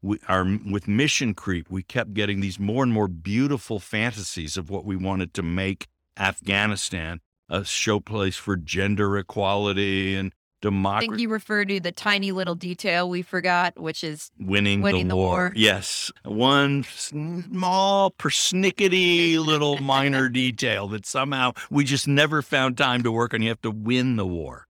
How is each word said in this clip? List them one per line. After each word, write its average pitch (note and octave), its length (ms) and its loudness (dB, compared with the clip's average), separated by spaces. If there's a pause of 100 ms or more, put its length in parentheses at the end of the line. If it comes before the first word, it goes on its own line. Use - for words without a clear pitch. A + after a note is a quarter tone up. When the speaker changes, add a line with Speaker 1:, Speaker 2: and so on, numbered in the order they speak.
Speaker 1:
we, G2+ 240 -2
our, F#2 180 4
with G2+ 440 -2
mission A#2 460 2
creep, F2+ 360 -4
we F#2 120 -6
kept A2 320 -6
getting G2+ 260 0
these F#2+ 180 -4
more G#2+ 240 0
and B2 100 2
more G#2+ 140 2
beautiful G#2 720 -2
fantasies G#2 800 -4
of F2 140 -8
what F#2 140 -6
we G2 120 -4
wanted F#2 380 -2
to G2 80 -4
make F#2 440 -2 (300)
Afghanistan, F#2+ 1040 -2 (280)
a F#2 120 -2
showplace G#2 760 -2
for G2 220 -2
gender G2 600 0
equality G2 1000 0
and G2 160 -4 (280)
democracy. G2+ 460 0
Speaker 2:
I A3 40 -6
think G#3+ 100 -4
you A#3 80 -2
refer G#3+ 380 -2
to G3 120 -2
the F3 140 -4
tiny G3 400 -2
little F#3 240 -2
detail F3+ 520 -2
we F3+ 140 -4
forgot, F3+ 560 0
which D#3+ 240 -6
is D3+ 380 -10
Speaker 1:
Winning G2+ 400 2
the G2 40 2
Speaker 2:
winning F#2 240 2
the F#2 80 2
Speaker 1:
war. F#2+ 120 4
Speaker 2:
war. F2+ 260 0
Speaker 1:
Yes. G#2 560 2 (140)
One C#3 600 2
small, F#3 1300 0
persnickety F3 1300 2
little D3 380 2
Speaker 2:
<laughs> C#3 40 -4
Speaker 1:
minor C3+ 480 2
detail A#2+ 600 0
that G#2 180 -8
somehow C3 460 0 (180)
we C#3+ 140 2
just C3+ 240 0
never D3 340 4
found C3 340 2
time B2 280 2
to A#2 80 2
work A#2 220 0
on. A2 80 0
You A2+ 80 2
have A2 120 -6
to A2+ 80 -2
win A#2+ 460 0
the G2+ 100 0
war. D#2+ 440 -6